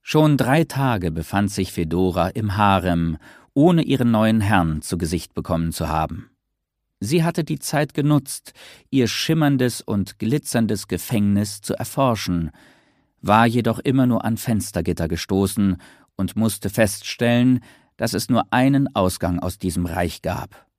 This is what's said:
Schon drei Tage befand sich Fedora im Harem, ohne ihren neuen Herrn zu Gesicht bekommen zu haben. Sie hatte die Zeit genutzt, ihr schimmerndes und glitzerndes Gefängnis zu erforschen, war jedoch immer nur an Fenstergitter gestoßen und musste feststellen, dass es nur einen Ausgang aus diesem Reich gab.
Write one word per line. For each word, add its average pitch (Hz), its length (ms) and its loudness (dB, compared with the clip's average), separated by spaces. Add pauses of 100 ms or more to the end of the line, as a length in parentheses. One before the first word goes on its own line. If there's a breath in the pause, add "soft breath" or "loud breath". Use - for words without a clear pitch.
Schon 151 360 4
drei 135 260 2
Tage 120 480 0
befand 98 400 -2
sich 98 200 -4
Fedora 87 580 0
im 104 280 -4
Harem, 87 600 2 (360 loud breath)
ohne 165 300 4
ihren 123 280 0
neuen 110 300 2
Herrn 90 400 2
zu - 160 -6
Gesicht 85 360 -4
bekommen 82 380 -4
zu 82 160 -6
haben. 80 440 -4 (680)
Sie 151 240 0
hatte 165 200 -2
die 147 160 -6
Zeit 147 340 -4
genutzt, - 600 -2 (380 loud breath)
ihr 127 160 4
schimmerndes 143 760 0
und 101 380 -4
glitzerndes 113 680 -2
Gefängnis 101 760 -2
zu - 120 -6
erforschen, 101 760 -2 (720 soft breath)
war 110 260 4
jedoch 113 320 0
immer 135 260 2
nur 123 180 0
an 113 140 -2
Fenstergitter 87 720 -2
gestoßen 95 680 0 (380 loud breath)
und 95 200 -6
musste 107 340 -2
feststellen, 120 920 2 (360 soft breath)
dass 113 160 -2
es - 160 -4
nur 120 220 2
einen 135 440 2
Ausgang 90 440 0
aus - 180 -6
diesem 90 280 -4
Reich 87 360 -4
gab. - 460 -8 (120)